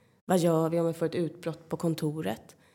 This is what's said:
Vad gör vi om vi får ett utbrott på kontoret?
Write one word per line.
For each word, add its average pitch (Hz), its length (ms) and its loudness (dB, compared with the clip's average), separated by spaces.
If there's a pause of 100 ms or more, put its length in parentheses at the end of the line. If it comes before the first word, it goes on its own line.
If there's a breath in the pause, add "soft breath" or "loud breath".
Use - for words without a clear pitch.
(240 loud breath)
Vad 185 140 4
gör 165 300 4
vi 170 120 0
om 165 60 2
vi 165 60 0
får 165 140 -2
ett 160 80 -4
utbrott 165 540 -6
på 165 80 -4
kontoret? 160 800 -4 (180 soft breath)